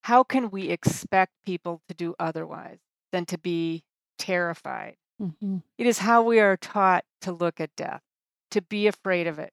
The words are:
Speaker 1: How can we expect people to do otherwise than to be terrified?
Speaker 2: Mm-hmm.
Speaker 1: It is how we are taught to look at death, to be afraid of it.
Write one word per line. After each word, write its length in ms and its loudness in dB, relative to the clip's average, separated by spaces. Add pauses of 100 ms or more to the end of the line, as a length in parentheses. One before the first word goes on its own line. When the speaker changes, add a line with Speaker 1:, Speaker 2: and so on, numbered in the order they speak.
Speaker 1:
How 200 6
can 280 0
we 180 -6
expect 640 0 (140)
people 420 -6
to 60 -12
do 240 -6
otherwise 600 -8 (340)
than 140 -2
to 120 -6
be 460 -4 (340)
terrified? 760 -6 (260)
Speaker 2:
Mm-hmm. 360 -6 (200)
Speaker 1:
It 80 0
is 120 4
how 240 4
we 180 6
are 160 6
taught 480 2 (180)
to 100 -8
look 280 -4
at 160 -6
death, 260 -10 (480)
to 100 0
be 260 -2
afraid 400 0
of 120 -4
it. 140 -12